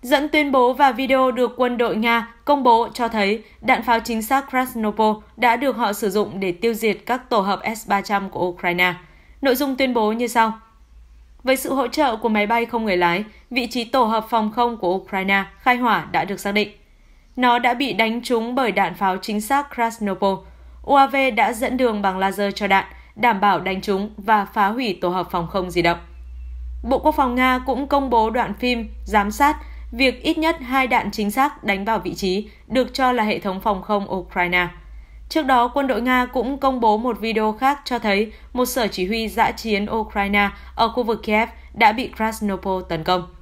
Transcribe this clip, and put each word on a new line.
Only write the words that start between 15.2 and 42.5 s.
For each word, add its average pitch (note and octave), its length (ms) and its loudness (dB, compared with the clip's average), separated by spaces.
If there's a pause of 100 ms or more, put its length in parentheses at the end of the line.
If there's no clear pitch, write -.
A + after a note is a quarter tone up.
khai B3 180 2
hỏa G#3+ 360 0
đã E3 120 0
được F#3+ 160 -6
xác G3+ 120 -4
định. G#3 160 0 (680)
Nó B3 220 4
đã A#3+ 160 2
bị B3 180 -2
đánh A3+ 300 0
trúng A#3 320 -2
bởi B3 180 0
đạn F#3 220 0
pháo F#3+ 220 0
chính G#3 240 -4
xác C#4 340 -2
Krasnopol. G3+ 640 -2 (460)
U - 120 2
A C4+ 120 8
V C4+ 100 -4 (200)
đã A3+ 160 2
dẫn B3 240 -2
đường A3+ 260 0
bằng F#3+ 160 0
laser G3 360 -2
cho G#3 120 -4
đạn, G3 180 4 (320)
đảm G#3+ 240 2
bảo F#3+ 200 4
đánh F#3+ 200 -4
trúng G3+ 360 -2
và G#3 280 2
phá G3+ 220 0
hủy A3 340 -2
tổ F3+ 80 0
hợp F3 220 -2
phòng E3+ 160 -2
không F3+ 240 -4
di E3+ 120 0
động. E3+ 160 2 (840)
Bộ B3 140 0
Quốc D4+ 160 2
phòng B3+ 200 2
Nga B3+ 320 2
cũng C4+ 200 -2
công C4+ 240 0
bố A3 200 4
đoạn A3 240 -2
phim A#3 340 -2 (160)
giám G#3 260 2
sát D4 260 2 (360)
việc B3 300 0
ít E4 160 0
nhất D#4+ 220 0
hai C4 260 0
đạn A3+ 240 0
chính G#3 200 -2
xác C#4 340 0
đánh G3+ 200 -2
vào A3 140 0
vị E3+ 160 -6
trí F#3+ 340 -2 (180)
được B3 280 0
cho B3+ 180 2
là A#3 120 0
hệ G#3+ 140 0
thống F#3+ 220 -4
phòng G3 220 -2
không G3+ 300 -2
Ukraine. F3+ 560 0 (600)
Trước D#4+ 140 0
đó, B3+ 260 4
quân C#4 180 -2
đội A#3 160 0
Nga B3 240 2
cũng B3+ 320 -4
công C4+ 220 0
bố G#3+ 180 4
một A3+ 220 -4
video G#3+ 320 0
khác C4+ 320 0
cho A#3+ 140 -4
thấy G#3+ 340 0 (200)
một B3 120 0
sở B3 220 -2
chỉ F#3 200 -4
huy A3 220 -4
dã A3 220 0
chiến G#3 400 -2
Ukraine G3+ 600 0 (240)
ở A3+ 140 2
khu A#3+ 140 -2
vực A3 200 -2
Kiev A3 260 0 (260)
đã G#3+ 180 6
bị B3+ 240 -4
Krasnopol G3 720 -4